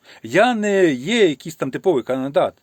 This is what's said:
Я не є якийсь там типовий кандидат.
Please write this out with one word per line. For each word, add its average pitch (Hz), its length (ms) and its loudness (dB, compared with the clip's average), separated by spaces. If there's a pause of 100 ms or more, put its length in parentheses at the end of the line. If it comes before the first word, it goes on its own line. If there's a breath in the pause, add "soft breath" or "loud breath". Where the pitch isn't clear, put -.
(220 loud breath)
Я 190 320 2
не 202 320 2
є 170 420 0
якийсь 151 280 -8
там 139 140 -6
типовий 147 320 0
кандидат. 131 600 -2